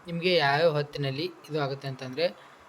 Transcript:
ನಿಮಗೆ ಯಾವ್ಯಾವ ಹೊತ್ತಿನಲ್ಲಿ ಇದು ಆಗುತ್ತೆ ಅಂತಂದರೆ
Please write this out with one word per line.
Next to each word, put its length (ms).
ನಿಮಗೆ 280
ಯಾವ್ಯಾವ 380
ಹೊತ್ತಿನಲ್ಲಿ 520
ಇದು 380
ಆಗುತ್ತೆ 260
ಅಂತಂದರೆ 640